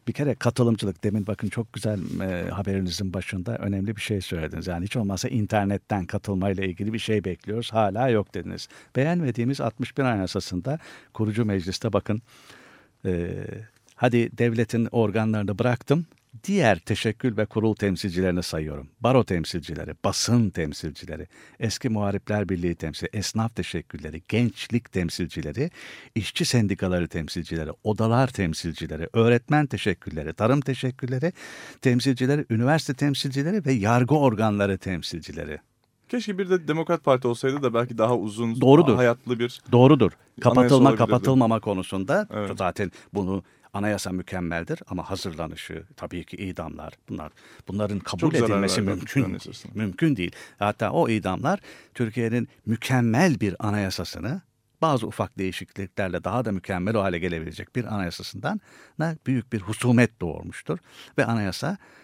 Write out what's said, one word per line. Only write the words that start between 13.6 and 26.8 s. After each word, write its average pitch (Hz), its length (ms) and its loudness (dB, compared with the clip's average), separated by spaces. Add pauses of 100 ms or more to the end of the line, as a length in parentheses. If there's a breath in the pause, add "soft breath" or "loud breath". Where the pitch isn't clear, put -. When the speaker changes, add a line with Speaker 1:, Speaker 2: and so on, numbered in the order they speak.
Speaker 1:
hadi 120 420 2
devletin 117 540 0
organlarını 107 680 0
bıraktım, 123 460 0 (380)
diğer 135 360 4
teşekkül 110 580 -2
ve 107 80 2
kurul 110 300 2
temsilcilerini 90 680 0
sayıyorum. 76 460 -6 (100)
Baro 123 240 6
temsilcileri, 78 680 -4 (100)
basın 110 460 2
temsilcileri, 78 800 -6 (320 loud breath)
eski 113 300 -4
Muharipler 104 600 -2
Birliği 87 260 0
temsilcileri, 82 440 -8
esnaf 110 360 -2
teşekkülleri, 78 720 -8
gençlik - 640 -2
temsilcileri, 85 800 -4 (440 loud breath)
işçi 113 300 -2
sendikaları 92 640 2